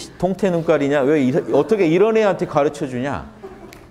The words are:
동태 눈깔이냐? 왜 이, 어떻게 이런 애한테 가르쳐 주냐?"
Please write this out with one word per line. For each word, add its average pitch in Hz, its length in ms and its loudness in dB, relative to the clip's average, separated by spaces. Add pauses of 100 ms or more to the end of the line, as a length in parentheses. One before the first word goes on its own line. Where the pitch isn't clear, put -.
(180)
동태 185 320 -2
눈깔이냐? 151 520 2
왜 143 220 4
이, 127 100 2 (200)
어떻게 170 340 2
이런 202 300 4
애한테 196 280 0
가르쳐 151 420 -4
주냐?" 123 420 -8 (600)